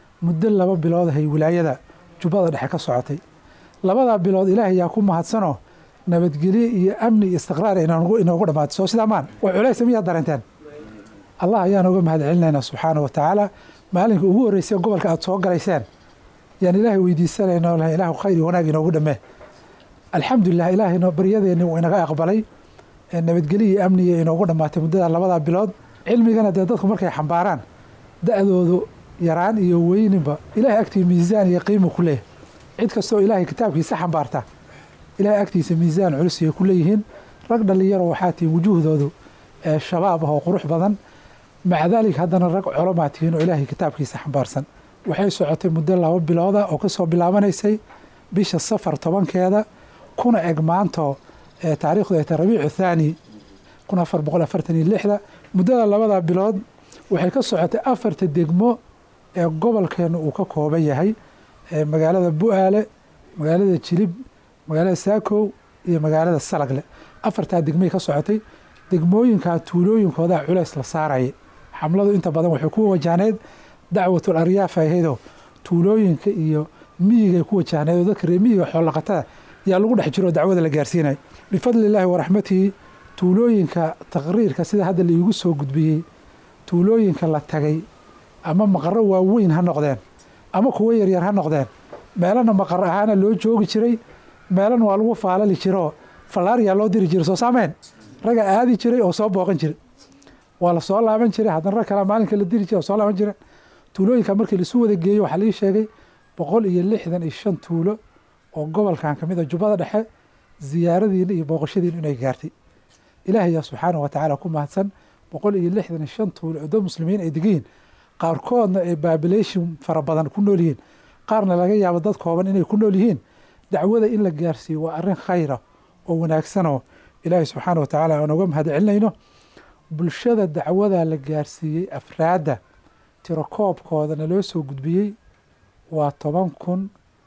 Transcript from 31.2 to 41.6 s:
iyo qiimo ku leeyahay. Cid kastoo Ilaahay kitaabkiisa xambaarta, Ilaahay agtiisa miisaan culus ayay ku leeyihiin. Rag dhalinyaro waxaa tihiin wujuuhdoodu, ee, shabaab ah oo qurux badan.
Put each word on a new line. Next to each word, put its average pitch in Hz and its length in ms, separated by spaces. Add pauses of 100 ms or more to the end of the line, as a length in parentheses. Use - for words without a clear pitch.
iyo 175 100
qiimo 196 300
ku 170 120
leeyahay. 147 220 (540)
Cid 214 140
kastoo 208 280
Ilaahay 196 260
kitaabkiisa 165 500
xambaarta, 156 460 (760)
Ilaahay 202 240
agtiisa 180 320
miisaan 170 440
culus 170 240
ayay 156 100
ku - 120
leeyihiin. 190 360 (480)
Rag 233 160
dhalinyaro 190 480
waxaa 175 200
tihiin 160 220
wujuuhdoodu, 160 540 (560)
ee, 156 140
shabaab 170 460
ah 143 60
oo 147 100
qurux 180 260
badan. 180 300 (680)